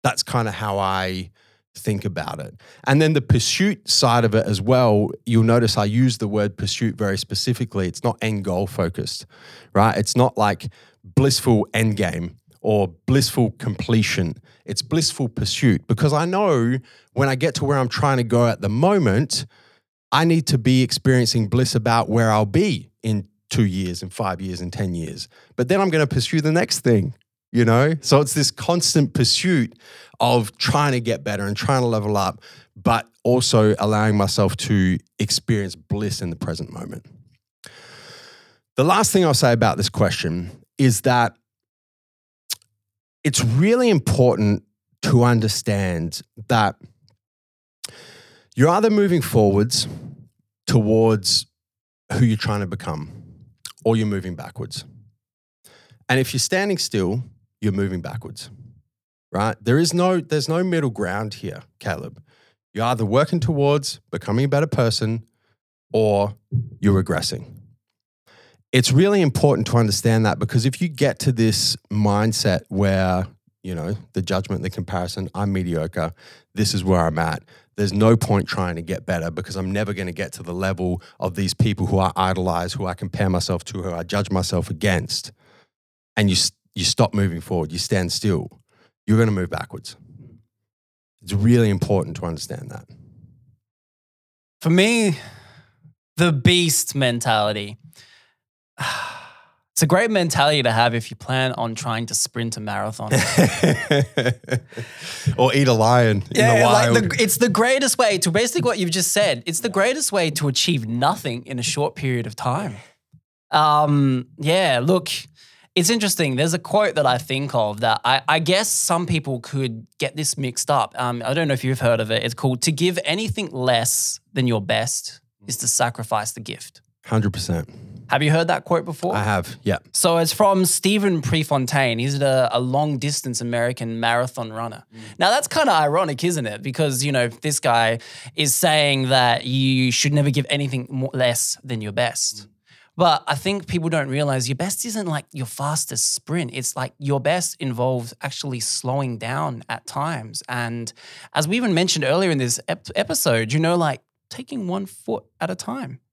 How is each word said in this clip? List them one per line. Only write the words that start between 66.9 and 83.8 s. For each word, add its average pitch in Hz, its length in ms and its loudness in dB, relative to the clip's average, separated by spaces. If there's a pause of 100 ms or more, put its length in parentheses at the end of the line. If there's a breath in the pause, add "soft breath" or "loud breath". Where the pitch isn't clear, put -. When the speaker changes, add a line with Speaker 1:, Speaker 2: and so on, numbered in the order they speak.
Speaker 1:
regressing. - 440 -4 (1300 soft breath)
It's 127 200 4
really 190 300 6
important 143 460 2
to 120 100 2
understand 113 480 2
that 104 140 0
because 110 260 0
if 131 160 -2
you 180 60 0
get 143 320 -2
to - 140 2
this 110 420 2 (160)
mindset 104 800 0
where, 95 580 0 (360)
you 92 120 -8
know, 82 200 -4 (180)
the 95 80 -2
judgment, 95 420 -4
the 92 60 -4
comparison, 90 640 -6
"I'm 101 160 -2
mediocre, 82 600 -4 (420 loud breath)
this 104 180 -2
is 98 100 -2
where 90 220 2
I'm 80 140 -2
at, 80 240 -4 (320 soft breath)
there's 101 160 -2
no 107 240 6
point 104 320 0
trying 87 300 -4
to 82 40 -8
get 82 240 -8
better 85 240 -2
because 95 280 -8
I'm 92 140 -4
never 101 220 -4
gonna 92 200 -8
get 90 200 -8
to - 100 -14
the 87 100 -10
level 92 480 -2 (180 loud breath)
of 92 160 -4
these 98 180 -2
people 98 340 0
who 95 120 2
I 92 160 2
idolize, 90 580 -2
who 98 120 -6
I 90 80 -4
compare 95 360 -4
myself 90 360 -2
to, 101 160 -10